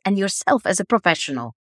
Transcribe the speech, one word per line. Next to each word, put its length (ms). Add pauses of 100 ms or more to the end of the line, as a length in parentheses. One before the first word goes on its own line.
and 140
yourself 480
as 140
a 40
professional. 800